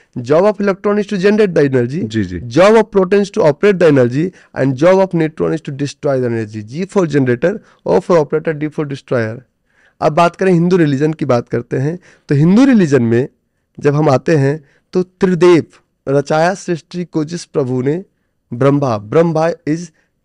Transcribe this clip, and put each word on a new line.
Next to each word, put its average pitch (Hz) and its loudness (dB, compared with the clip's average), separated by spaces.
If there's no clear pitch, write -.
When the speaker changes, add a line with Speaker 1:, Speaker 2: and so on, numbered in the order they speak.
Speaker 1:
Job 131 0
of 208 2
electron 202 -2
is 208 -2
to 208 -4
generate 208 2
the 147 2
energy। 131 -2
Speaker 2:
जी, 110 -4
जी। 90 -8
Speaker 1:
Job 147 2
of 220 6
proton 202 0
is 196 -4
to - -6
operate 175 2
the 165 6
energy 135 2
and 135 -2
job 190 4
of - -4
neutron 160 -2
is 156 -10
to 139 -10
destroy 139 -4
the 123 -2
energy। 110 -6
G 156 -8
for 170 0
generator, 139 0
O 185 2
for 180 0
operator, 156 -4
D 151 -6
for 156 -6
destroyer। 123 -6
अब 156 -2
बात 170 2
करें 190 0
हिंदू 180 2
रिलीजन 151 0
की 151 -8
बात 120 -2
करते 123 -6
हैं, 151 -4
तो 147 0
हिंदू 185 4
रिलीजन 170 4
में 117 0
जब 143 0
हम 156 0
आते 139 0
हैं, 143 0
तो 185 0
"त्रिदेव 180 2
रचाया 156 0
सृष्टि 175 -8
को 156 -4
जिस 165 -12
प्रभु 127 -4
ने, 156 -2
ब्रह्मा, 135 0
ब्रह्मा 156 -2
is 165 -6